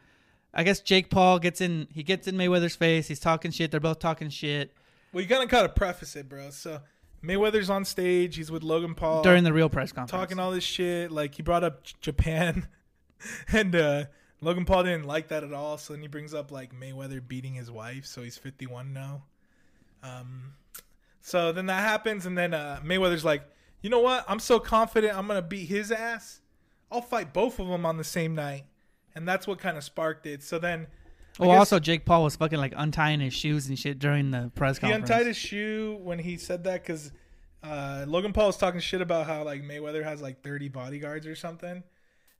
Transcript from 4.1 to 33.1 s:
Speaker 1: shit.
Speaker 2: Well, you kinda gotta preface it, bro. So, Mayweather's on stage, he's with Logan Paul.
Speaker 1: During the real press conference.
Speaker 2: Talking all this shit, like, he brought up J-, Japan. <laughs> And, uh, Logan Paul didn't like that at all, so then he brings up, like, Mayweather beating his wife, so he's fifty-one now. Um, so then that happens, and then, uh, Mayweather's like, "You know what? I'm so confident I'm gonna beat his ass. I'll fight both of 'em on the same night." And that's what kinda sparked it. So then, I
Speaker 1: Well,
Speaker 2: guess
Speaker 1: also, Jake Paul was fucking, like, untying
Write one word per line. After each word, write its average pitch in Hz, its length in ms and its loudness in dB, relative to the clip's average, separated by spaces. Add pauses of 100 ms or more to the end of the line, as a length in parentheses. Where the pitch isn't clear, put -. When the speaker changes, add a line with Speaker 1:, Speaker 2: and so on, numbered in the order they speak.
Speaker 1:
shit. 143 420 -4 (400)
Speaker 2:
Well, 180 100 -4
you 185 60 -6
kinda 254 180 4
gotta 220 220 4
preface 180 480 -2
it, 139 120 -14
bro. 139 220 -16
So, 147 300 -12 (420)
Mayweather's 202 460 2
on 196 160 0
stage, 180 520 2
he's 160 140 -8
with 160 120 -6
Logan 165 320 0
Paul. 160 280 0
Speaker 1:
During 180 220 8
the 160 80 4
real 160 160 6
press 139 240 -2
conference. 123 180 -8
Speaker 2:
Talking 185 280 -4
all 185 140 -2
this 180 120 -4
shit, 175 460 -2
like, 147 240 -4
he 160 80 -10
brought 170 220 2
up - 180 -2
J-, - 180 -20
Japan. 160 680 0 (400)
<laughs> - 440 -8
And, 202 220 4
uh, 147 300 4 (360)
Logan 175 240 0
Paul 180 200 4
didn't 170 200 0
like 156 240 -4
that 156 160 -4
at 143 80 -10
all, 147 240 -6
so 147 160 -14
then 147 80 -12
he 151 80 -14
brings 147 240 -12
up, 147 180 -8
like, 131 220 -14
Mayweather 135 540 -12
beating 127 260 -10
his 123 180 -10
wife, 120 360 -12
so - 160 -14
he's 120 160 -14
fifty-one 131 560 -12
now. 139 300 -12 (800)
Um, 127 520 -14 (680)
so 170 320 0
then 185 140 -4
that 190 140 0
happens, 214 440 0
and 180 140 -4
then, 175 160 0
uh, 143 280 -6
Mayweather's 175 420 2
like, 147 180 2 (400)
"You 202 80 -4
know 240 100 4
what? 254 280 4
I'm 202 120 0
so 233 180 6
confident 220 560 4
I'm 196 120 -4
gonna 202 160 0
beat 175 240 -8
his 202 260 -2
ass. 226 480 -6 (500)
I'll 233 120 -4
fight 202 320 -4
both 240 240 2
of 185 100 -4
'em 175 160 -2
on 165 140 0
the 160 60 -6
same 160 300 -2
night." 143 300 -6 (500)
And 165 140 -6
that's 190 180 -2
what 190 140 -4
kinda 160 220 -4
sparked 160 440 -4
it. 143 160 -10
So 170 160 -6
then, 165 280 -4 (520)
I - 60 2
Speaker 1:
Well, 180 60 8
Speaker 2:
guess 185 80 12
Speaker 1:
also, 202 200 8
Jake 156 280 2
Paul 165 180 8
was 147 120 0
fucking, 156 220 0
like, 139 180 -2
untying 151 440 2